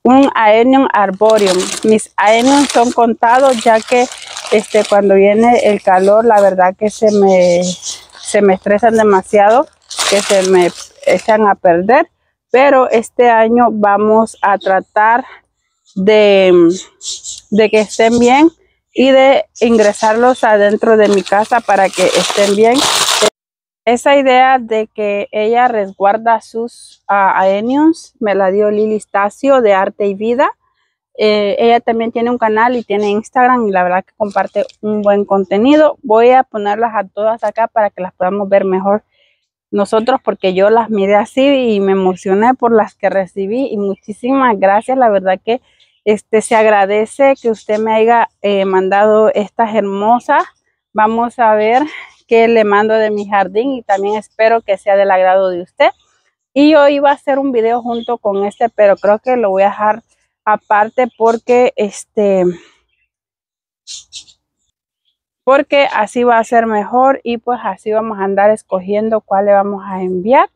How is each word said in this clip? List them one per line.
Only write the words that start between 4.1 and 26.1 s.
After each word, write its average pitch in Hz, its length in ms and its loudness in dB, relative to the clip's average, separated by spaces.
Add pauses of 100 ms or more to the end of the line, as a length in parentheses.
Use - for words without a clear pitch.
este, 214 340 0
cuando 202 280 2
viene 208 520 2
el 208 180 0
calor, 196 420 2
la 214 160 4
verdad 185 340 2
que 214 140 -4
se 214 220 0
me, 185 520 2
se - 800 -8
me 196 140 2
estresan 208 420 0
demasiado, 214 680 2 (420)
que 202 140 0
se 196 260 0
me 180 220 2 (340)
echan 214 420 0
a 196 60 2
perder. 190 560 0 (400)
Pero 262 400 2
este 240 400 0
año 226 400 2
vamos 214 720 0
a 196 160 0
tratar 214 680 -2 (680)
de, 196 580 4 (1000)
de 214 180 2
que 214 120 0
estén 226 360 0
bien 254 320 4 (440)
y 262 180 2
de 269 340 4 (140)
ingresarlos 226 840 0
adentro 214 540 2
de 214 100 4
mi 202 140 0
casa 220 400 -2
para 190 260 0
que 180 200 -2
estén 202 480 -2
bien. 226 240 2 (1040)
Esa 247 320 0
idea 262 440 2
de 220 280 -4
que 202 440 -6
ella 233 360 0
resguarda 220 720 -2